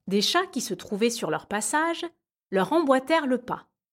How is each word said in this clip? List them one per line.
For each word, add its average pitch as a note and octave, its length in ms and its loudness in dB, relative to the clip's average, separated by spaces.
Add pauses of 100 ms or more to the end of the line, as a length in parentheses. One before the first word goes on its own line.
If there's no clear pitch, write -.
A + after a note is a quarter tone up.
Des G3+ 140 2
chats F4 260 2
qui B3+ 140 -6
se - 120 -4
trouvaient A3 360 -2
sur E3+ 200 -6
leur D#3 180 -4
passage D#4+ 580 -2 (460)
leur F#3+ 220 2
emboîtèrent C#4+ 540 4
le B3 120 2
pas, - 300 -10 (240)